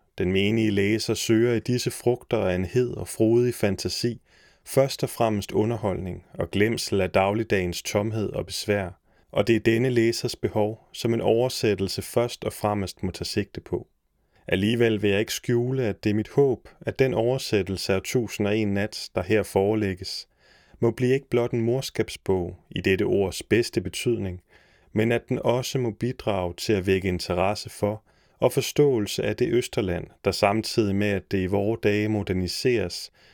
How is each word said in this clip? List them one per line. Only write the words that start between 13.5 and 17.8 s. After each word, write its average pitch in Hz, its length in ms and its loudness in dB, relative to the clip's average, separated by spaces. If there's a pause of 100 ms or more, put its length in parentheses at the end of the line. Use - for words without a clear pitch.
på. - 260 -6 (640)
Alligevel 110 540 4
vil 104 80 4
jeg 98 100 4
ikke 107 120 -4
skjule, 123 520 0
at 98 200 -4
det 110 60 2
er 104 40 2
mit 107 140 0
håb, 139 400 2 (120)
at - 180 -4
den 131 160 4
oversættelse 107 800 0